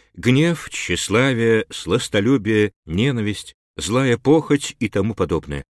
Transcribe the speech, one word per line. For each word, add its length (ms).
гнев, 560
тщеславие, 1000
сластолюбие, 1000
ненависть, 720
злая 420
похоть 640
и 100
тому 240
подобное. 580